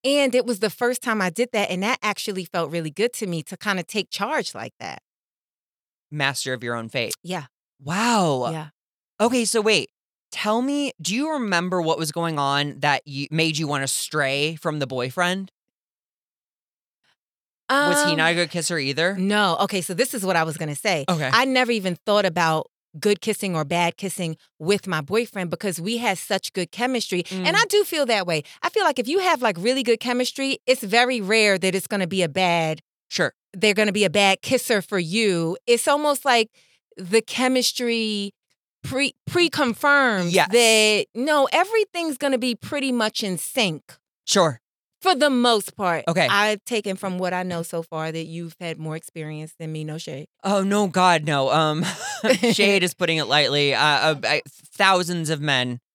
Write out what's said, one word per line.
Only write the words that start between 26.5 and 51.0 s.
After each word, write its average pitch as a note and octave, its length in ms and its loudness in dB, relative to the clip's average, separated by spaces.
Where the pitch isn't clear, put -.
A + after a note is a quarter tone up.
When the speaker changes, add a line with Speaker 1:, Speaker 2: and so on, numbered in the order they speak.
Speaker 1:
good F3+ 200 -4
chemistry. A3+ 580 -2
And F#3+ 260 0
Speaker 2:
Mm. G#4+ 40 4
Speaker 1:
I A#4 80 4
do G4+ 160 4
feel D4+ 220 -2
that G#3 200 0
way. D#3+ 160 0
I F4 100 -2
feel G#4+ 140 0
like D#4 140 2
if A3 80 -2
you E4+ 140 0
have, E4+ 200 2
like, G#3+ 180 0
really B3 260 0
good A#3 160 2
chemistry, B3+ 680 -2
it's B3+ 160 2
very A#3 380 2
rare G#3 380 4
that F#3+ 180 0
it's F#3 100 -4
gonna G3 220 -2
be F#3 140 0
a E3 60 0
bad E3 520 0
Speaker 2:
Sure. D3+ 260 -2
Speaker 1:
they're G3+ 220 2
gonna G#3 180 2
be G#3 120 2
a F3 60 2
bad G3 320 2
kisser A#3+ 400 0
for G3+ 160 -2
you. F3 680 0
It's A#3 220 2
almost D4 380 2
like A#3 260 2
the F#3+ 260 0
chemistry A#3 1120 0
pre-, C4+ 320 -2
pre-confirms C4 1080 2
Speaker 2:
Yes. F#3 160 4
Speaker 1:
that, G#3+ 640 4
no, C#4 380 2
everything's F4 680 0
gonna C#4 180 0
be A#3+ 180 -2
pretty C#4 380 -4
much A3 320 0
in F#3 140 -2
sync. - 580 -4
Speaker 2:
Sure. D#3+ 340 2
Speaker 1:
For F#4 140 4
the C#4+ 160 4
most A#3+ 460 2
part. F3 320 -2
Speaker 2:
Okay. E3 200 2
Speaker 1:
I've G#3 380 2
taken G#3 300 -2
from F#3 220 -6
what F3+ 140 -2
I F3+ 120 -4
know E3+ 180 -4
so E3+ 200 -6
far D#3+ 300 -6
that D#3+ 120 -6
you've E3 360 -10
had E3 180 -8
more D#3 180 -6
experience D#3 600 -12
than D#3+ 140 -10
me, D#3 120 -6
no D3+ 120 -8
shade. D3+ 300 -12
Speaker 2:
Oh, G3 200 2
no, G3+ 240 2
God, F3 380 4